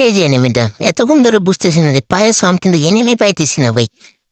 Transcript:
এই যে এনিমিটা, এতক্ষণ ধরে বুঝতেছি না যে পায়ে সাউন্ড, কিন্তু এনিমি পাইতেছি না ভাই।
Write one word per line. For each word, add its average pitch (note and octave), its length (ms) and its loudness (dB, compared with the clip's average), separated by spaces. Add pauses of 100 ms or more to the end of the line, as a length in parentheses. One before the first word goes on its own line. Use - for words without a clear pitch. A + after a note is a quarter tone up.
এই A3+ 100 2
যে F#3+ 120 2
এনিমিটা, B2+ 360 0 (240)
এতক্ষণ B3 380 0
ধরে A3+ 200 2
বুঝতেছি F3+ 380 0
না D3 120 0
যে C#3 60 0 (100)
পায়ে G#3 260 0
সাউন্ড, F3+ 240 0
কিন্তু F3+ 160 0 (100)
এনিমি A#3 340 0
পাইতেছি F#3 420 -2
না A#2+ 120 0
ভাই। A#2+ 100 0 (460)